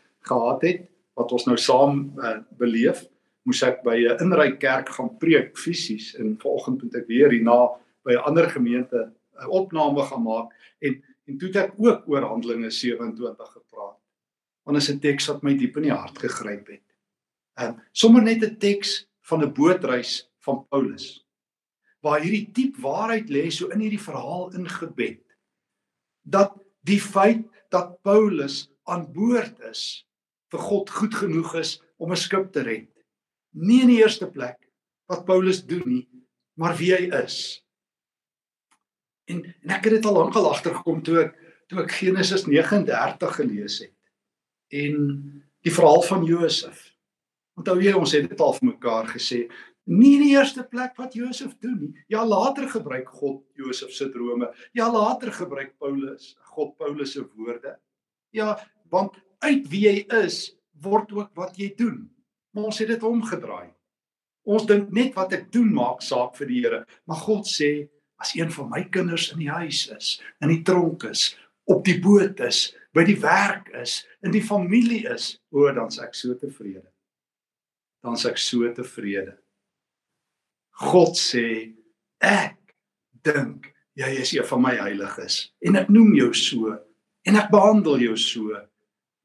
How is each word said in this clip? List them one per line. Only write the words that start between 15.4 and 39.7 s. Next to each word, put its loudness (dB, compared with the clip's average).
my 2
diep -2
in -4
die 0
hart -6
gegryp -8
het. -20
Ehm, -6
sommer 8
net 2
'n -4
teks -2
van -2
'n -2
bootreis 0
van -6
Paulus, -6
waar 0
hierdie -2
diep -2
waarheid -4
lê 0
so -6
in -4
hierdie -2
verhaal -10
ingebed, -8
dat 2
die 2
feit 2
dat -4
Paulus 2
aan -8
boord -2
is, -14
vir -8
God -4
goed -4
genoeg -4
is -8
om -8
'n -4
skip -4
te -4
red. -8
Nie 4
in 8
die 8
eerste 2
plek -10
wat -8
Paulus 2
doen -6
nie, -2
maar -2
wie 2
hy 0
is. -10
En, -8
en -10